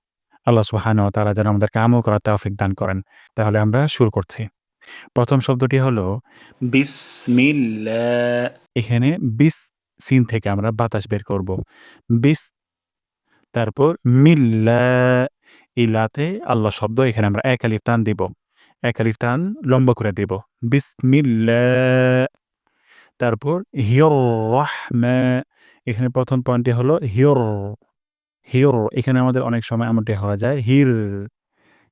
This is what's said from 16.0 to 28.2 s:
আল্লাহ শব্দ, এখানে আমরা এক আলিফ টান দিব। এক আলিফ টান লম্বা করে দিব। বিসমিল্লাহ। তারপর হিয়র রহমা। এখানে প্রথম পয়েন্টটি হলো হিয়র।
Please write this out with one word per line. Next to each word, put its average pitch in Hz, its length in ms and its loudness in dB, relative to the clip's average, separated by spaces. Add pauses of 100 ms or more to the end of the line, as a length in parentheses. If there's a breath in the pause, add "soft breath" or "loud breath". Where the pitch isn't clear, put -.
আল্লাহ 110 280 0
শব্দ, 110 260 -4
এখানে 110 260 0
আমরা 101 180 0
এক 127 200 0
আলিফ 110 200 -2
টান 117 200 0
দিব। 95 240 -2 (540 soft breath)
এক 120 180 -4
আলিফ 113 160 -2
টান 156 380 -4 (100)
লম্বা 127 300 2
করে 107 180 -4
দিব। 95 260 -4 (240)
বিসমিল্লাহ। 127 1600 2 (920 soft breath)
তারপর 139 440 -2 (140)
হিয়র 135 360 4 (400)
রহমা। 127 880 0 (440 soft breath)
এখানে 123 220 -2
প্রথম 127 340 -2
পয়েন্টটি 123 280 0
হলো 123 260 2
হিয়র। 110 800 0 (800)